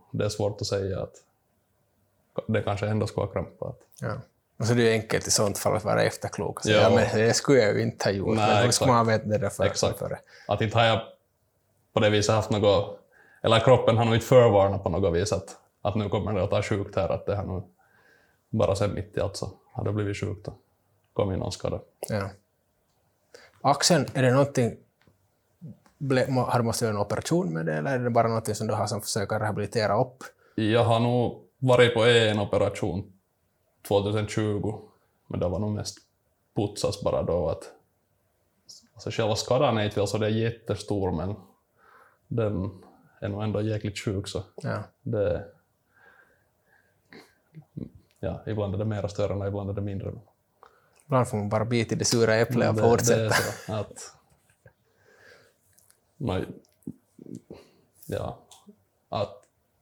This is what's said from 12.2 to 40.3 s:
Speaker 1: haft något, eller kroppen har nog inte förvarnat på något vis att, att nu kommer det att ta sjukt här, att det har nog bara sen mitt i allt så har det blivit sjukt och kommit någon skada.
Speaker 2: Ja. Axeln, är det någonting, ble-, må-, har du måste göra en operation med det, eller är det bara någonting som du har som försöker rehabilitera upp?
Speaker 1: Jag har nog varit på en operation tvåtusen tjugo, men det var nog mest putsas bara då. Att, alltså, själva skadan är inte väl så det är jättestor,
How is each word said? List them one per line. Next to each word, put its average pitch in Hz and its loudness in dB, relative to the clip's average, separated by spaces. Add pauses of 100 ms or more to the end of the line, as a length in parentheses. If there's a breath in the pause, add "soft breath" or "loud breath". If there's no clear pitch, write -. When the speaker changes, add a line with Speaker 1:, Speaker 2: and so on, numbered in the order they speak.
Speaker 1:
haft 107 0
något, 101 2 (420 soft breath)
eller 113 4
kroppen 117 6
har 117 4
nog 113 2
inte 113 2
förvarnat 101 6
på - 0
något 87 0
vis 92 0
att, - -6 (240)
att 104 -2
nu 107 -2
kommer 101 -2
det 92 0
att 101 -2
ta 104 0
sjukt 101 -4
här, 95 0
att - -4
det 101 -2
har 98 -4
nog 90 -6 (840 soft breath)
bara 104 2
sen 101 -2
mitt - -8
i - -2
allt 98 -4
så - -8 (220)
har - -8
det 104 -4
blivit 104 -4
sjukt 95 -8
och 107 -14 (600)
kommit 95 -2
någon - -6
skada. - -6 (300)
Speaker 2:
Ja. 98 -6 (1300 loud breath)
Axeln, 135 2
är 131 0
det 127 4
någonting, 131 2 (1200)
ble-, 131 0
må-, 127 2
har 120 0
du 117 2
måste 113 -2
göra 107 0
en 101 0
operation 165 -2
med 160 -4
det, 156 -2
eller 139 -2
är 123 -4
det 123 0
bara 117 4
någonting 113 -2
som 110 -6
du 107 -2
har 101 -2
som 101 -4
försöker 107 -2
rehabilitera 104 0
upp? - -6 (320 soft breath)
Speaker 1:
Jag 110 2
har 113 2
nog 120 0 (140)
varit 123 6
på 110 2
en 113 4
operation 101 -2 (760)
tvåtusen 104 2
tjugo, 107 -2 (460 soft breath)
men - -6
det 90 0
var 90 -2
nog 107 -2
mest 101 -8 (580)
putsas - -4
bara 76 0
då. 82 -2
Att, - -8 (1200)
alltså, - -12
själva 107 -2
skadan 123 0
är 104 0
inte 104 -2
väl 101 0
så 110 -4
det 110 0
är 107 0
jättestor, 104 -4